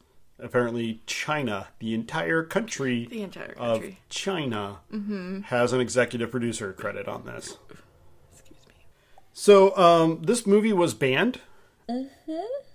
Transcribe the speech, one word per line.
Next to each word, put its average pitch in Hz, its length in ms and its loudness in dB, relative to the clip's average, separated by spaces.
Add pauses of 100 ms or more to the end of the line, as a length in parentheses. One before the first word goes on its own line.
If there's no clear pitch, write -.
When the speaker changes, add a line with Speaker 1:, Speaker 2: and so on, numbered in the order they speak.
(380)
Speaker 1:
Apparently 117 680 -2
China, 123 600 -4 (120)
the 110 140 -4
entire 160 500 -2
country 135 680 -4
Speaker 2:
The 220 140 -10
entire - 340 -14
Speaker 1:
of 117 220 -2
Speaker 2:
country. 185 200 -14 (100)
Speaker 1:
China 117 680 -6 (140)
Speaker 2:
Mm-hmm. 196 500 -8
Speaker 1:
has 120 280 0
an 127 80 0
executive 117 520 -2
producer 113 420 -4
credit 101 340 -8
on 110 180 -10
this. 117 320 -14 (760)
Speaker 2:
Excuse - 340 -20
me. - 60 -20 (580)
Speaker 1:
So, 196 460 8
um, 170 460 6
this 220 220 0
movie 208 280 4
was 175 200 2
banned 147 460 0 (500)
Speaker 2:
Mm-hmm. 269 520 -8 (340)